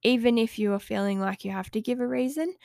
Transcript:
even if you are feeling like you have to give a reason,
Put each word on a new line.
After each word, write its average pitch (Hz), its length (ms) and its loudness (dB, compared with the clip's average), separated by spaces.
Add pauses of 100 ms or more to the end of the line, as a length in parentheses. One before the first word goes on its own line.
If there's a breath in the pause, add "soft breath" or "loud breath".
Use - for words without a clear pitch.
even 233 360 4
if 226 200 0
you 208 140 2
are 196 80 0
feeling 196 400 -2
like 196 240 -4
you 196 80 -6
have 190 200 -8
to 220 80 -2
give 247 200 -2
a 247 60 -2
reason, 269 480 -2 (100)